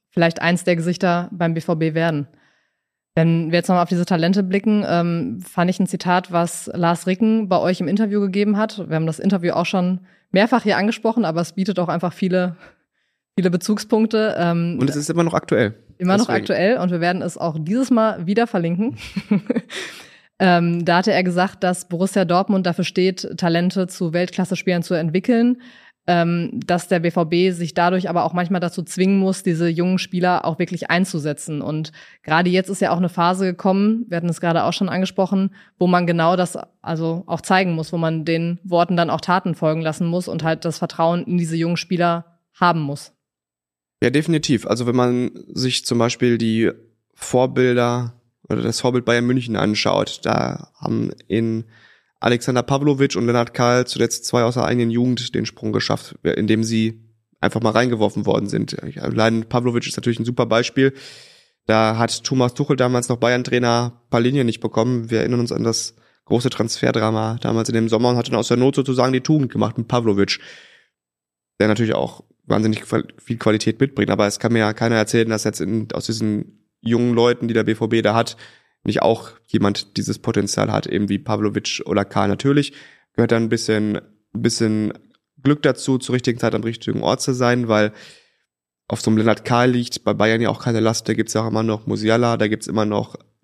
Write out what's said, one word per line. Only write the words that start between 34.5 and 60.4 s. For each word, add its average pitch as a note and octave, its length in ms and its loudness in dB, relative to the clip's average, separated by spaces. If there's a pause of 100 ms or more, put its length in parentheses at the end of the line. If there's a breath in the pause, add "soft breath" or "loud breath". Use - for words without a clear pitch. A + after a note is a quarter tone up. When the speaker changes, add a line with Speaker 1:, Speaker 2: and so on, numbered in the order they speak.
Speaker 1:
auch D3+ 100 0
schon F#3 160 -2
angesprochen, F#3+ 680 0 (240 loud breath)
wo F3+ 80 2
man F3+ 180 2
genau E3+ 300 2
das F3+ 200 -2 (280)
also E3 420 -4
auch E3 160 -6
zeigen F#3 320 2
muss, D#3+ 180 -6
wo F3 60 -4
man D#3+ 260 -2
den E3+ 400 -2
Worten F3 320 2
dann E3+ 140 0
auch D3+ 120 -2
Taten F3+ 340 0
folgen D#3+ 260 0
lassen D#3+ 240 -2
muss F3 220 -2
und D#3+ 160 -6
halt D#3+ 220 -2
das E3 120 -4
Vertrauen E3+ 460 0
in F3 160 0
diese E3 160 -2
jungen E3 220 0
Spieler E3+ 600 -2 (160)
haben E3+ 280 2
muss. C#3+ 300 -8 (920)
Speaker 2:
Ja, A#2+ 80 4
definitiv. D3+ 560 0
Also A#2 180 0
wenn A#2+ 100 0
man B2 360 2 (160)
sich - 360 -4
zum A#2+ 140 0
Beispiel A#2+ 400 2
die A2 320 2 (460)
Vorbilder B2 1000 0 (360)
oder A#2+ 120 -2
das A#2 180 -2
Vorbild B2 240 0
Bayern A#2+ 220 2
München A#2+ 320 0
anschaut, G#2+ 680 0
da - 560 -2
haben A2+ 320 -2 (160)
in A2+ 380 -2 (540 soft breath)
Alexander B2 440 0
Pavlovic C#3 520 0
und A#2 120 0
Lennart A#2+ 260 0
Kahl, B2 320 2
zuletzt - 400 -2
zwei A#2+ 180 2
aus A#2+ 120 0
der A#2+ 100 0
eigenen A#2+ 240 0
Jugend, A#2+ 460 -2
den A2+ 100 -2
Sprung A2 260 -8
geschafft, - 520 -4
indem A2 400 0
sie A2 400 -2 (360)
einfach G#2+ 220 -2
mal A2+ 80 2
reingeworfen A2 560 0
worden G#2 240 0
sind. - 320 -4 (180)
Allein A2+ 480 0
Pavlovic A#2+ 380 -2
ist - 120 -8
natürlich A#2 220 -2
ein A#2 60 -2
super B2 220 -2